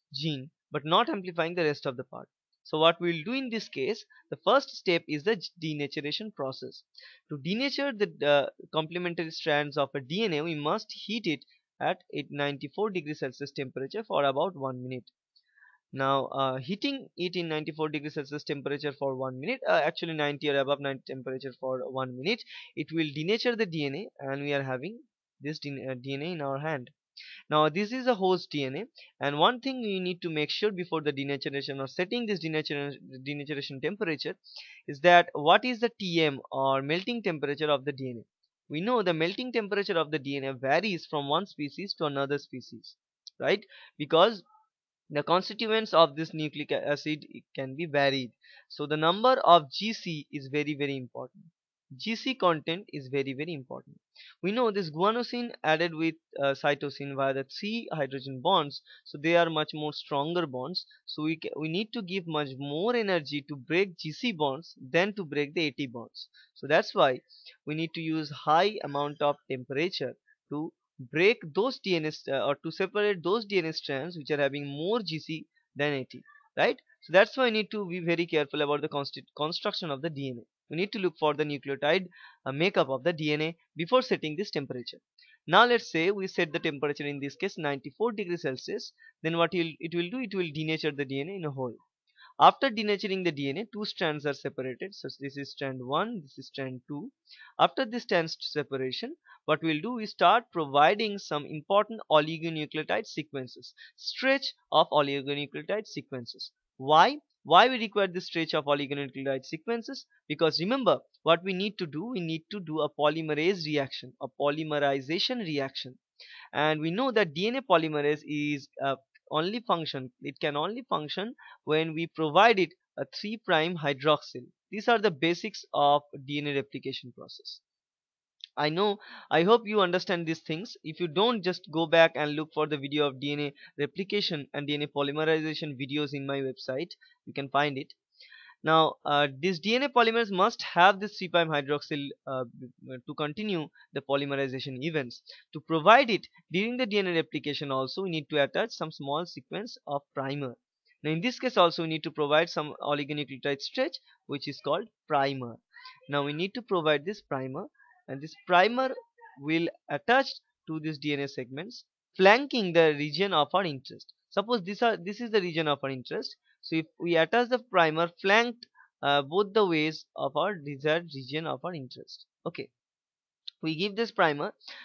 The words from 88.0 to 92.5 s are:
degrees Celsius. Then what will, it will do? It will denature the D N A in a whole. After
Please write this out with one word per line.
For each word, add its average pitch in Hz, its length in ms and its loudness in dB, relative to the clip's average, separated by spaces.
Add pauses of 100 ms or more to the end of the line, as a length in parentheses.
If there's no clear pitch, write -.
degrees 175 300 -4
Celsius. 160 500 -6 (300)
Then 160 140 0
what 170 160 4
will, 165 280 -2
it 165 140 -8
will 175 160 -2
do? 247 100 -8
It 208 140 -8
will 180 200 -2
denature 156 380 -2
the 139 120 -4
D 135 160 -6
N 156 100 -6
A 202 60 -8
in 180 80 -8
a 147 60 -4
whole. 131 240 -6 (640)
After 190 320 8